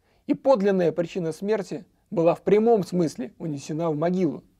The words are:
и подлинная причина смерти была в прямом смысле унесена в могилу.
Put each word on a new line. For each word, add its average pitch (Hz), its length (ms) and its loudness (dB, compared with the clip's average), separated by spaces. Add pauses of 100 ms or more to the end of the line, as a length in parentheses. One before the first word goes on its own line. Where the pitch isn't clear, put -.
(280)
и - 80 0
подлинная 196 560 2
причина 165 400 -4
смерти 190 540 -6 (260)
была 170 240 2
в - 60 -10
прямом 214 420 4
смысле 180 560 -4
унесена 160 500 -6
в 147 80 -2
могилу. 170 460 0 (160)